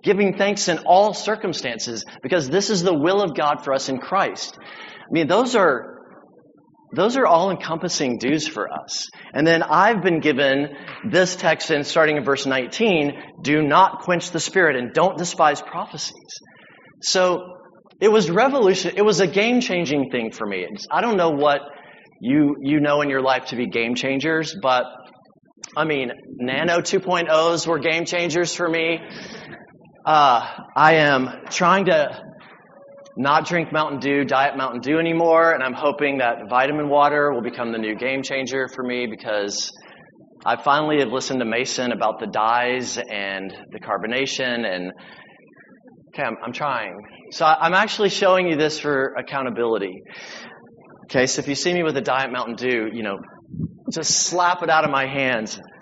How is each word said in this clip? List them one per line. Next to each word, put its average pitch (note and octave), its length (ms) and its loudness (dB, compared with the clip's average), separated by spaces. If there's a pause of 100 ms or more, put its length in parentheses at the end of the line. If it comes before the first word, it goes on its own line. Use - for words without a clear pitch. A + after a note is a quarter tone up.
giving G3 320 2
thanks G3 320 0
in D#3+ 180 0
all F#3+ 280 6
circumstances, B2+ 920 -6 (180)
because C#3 260 0
this G3 220 0
is F3+ 140 0
the F#3 100 4
will F3 260 4
of F3 140 -2
God D3+ 300 0
for C#3 80 -2
us C3+ 160 0
in C3 100 -4
Christ. D#3+ 580 -4 (520)
I - 40 -6
mean, D#3+ 160 2
those A#3+ 260 2
are, D3+ 460 2 (920)
those A3+ 240 2
are B3+ 100 4
all-encompassing E3 920 2
dues D3 300 0
for G#2 200 -4
us. - 400 -10 (240)
And D3 140 0
then E3 160 4
I've F#3 400 4
been E3+ 160 2
given C#3+ 580 0 (320)
this F3+ 280 2
text D#3+ 340 0
in, D3 140 2
starting D3+ 320 4
in C#3 80 -2
verse C#3 200 0
nineteen, C#3+ 680 0 (280)
"Do D3+ 220 2
not E3+ 380 4
quench F3 320 -2
the E3 80 -4
Spirit E3 340 2
and B2 180 -4
don't E3 240 2
despise D3+ 460 2
prophecies." - 500 -10 (920)
So F3+ 360 2 (640)
it G#3 100 6
was G#3 180 4
revolution-, G3 680 2
it G#3 60 2
was G#3 180 4
a F#3+ 80 4
game-changing F3+ 840 0
thing A2+ 220 -4
for - 120 -8
me. F#2+ 240 -4
It's, G2+ 220 -14
I D#3+ 120 0
don't A3+ 140 0
know E3+ 140 2
what C#3+ 300 2 (600)
you, C#3+ 400 2
you C#3+ 200 0
know D3 200 2
in D3 80 0
your C3+ 140 0
life C3 240 0
to B2+ 100 -8
be A#2+ 120 -2
game A#2 260 -2
changers, D3 640 -2
but, B2+ 260 2 (920)
I D3+ 80 0
mean, C#3 260 -2 (260)
Nano D3+ 440 0
two F#3+ 180 -2
point F3 320 -2
ohs D#3+ 340 2
were E3 140 0
game D#3+ 280 -2
changers E3+ 500 -2
for F3+ 120 -2
me. E3 300 -2 (1040)
Uh, C#3+ 400 6 (300)
I D3+ 200 8
am C#3+ 340 4 (200)
trying F#3 360 2
to D#3 400 0 (920)
not D3 280 2
drink D#3+ 260 -4
Mountain D3 280 -2
Dew, C#3 260 0
Diet C3+ 320 0
Mountain B2 220 -4
Dew C#3+ 180 0
anymore, E3 540 4
and C3 100 -2
I'm B2+ 100 -2
hoping C#3+ 460 -2
that A#2 320 -2
vitamin C#3+ 400 0
water D3 420 4
will A#2+ 80 -2
become A#2 320 -6
the A2+ 60 -6
new G#2+ 180 -4
game C3+ 260 -4
changer C3 460 -4
for B2+ 140 -10
me, B2 240 -4
because G#2 680 -4 (720)
I A#2+ 120 2
finally D3+ 420 2
have C3 100 2
listened B2+ 320 -2
to A#2+ 60 -2
Mason B2 460 -2
about A2 280 -2
the A2+ 60 -6
dyes A#2+ 720 0
and G2 580 -8 (140)
the A2 100 -16
carbonation, A#2+ 880 -4
and, F2+ 220 -6 (1200)
okay, D3 100 -6
I'm, A2+ 200 -6
I'm B2 80 -10
trying. B2 420 -6 (360)
So - 160 -2
I, D#3 180 6
I'm E3 80 2
actually G3 380 2
showing F#3 380 2
you D#3+ 80 0
this D3+ 220 0
for C#3 400 -2
accountability. A2+ 840 -4 (1000)
Okay, B2+ 200 2
so C3 160 0
if C#3+ 80 -6
you C#3 60 -2
see F3 180 0
me F3 120 0
with D3+ 120 -2
a C3 60 -2
Diet C3 280 -2
Mountain A#2+ 260 -6
Dew, A2+ 360 -2
you A2+ 100 -8
know, G2 140 -4 (800)
just D#3+ 160 -4
slap F3 520 0
it D#3+ 60 -2
out D#3 160 4
of D3 60 0
my C3+ 160 0
hands. C3 520 -2 (240)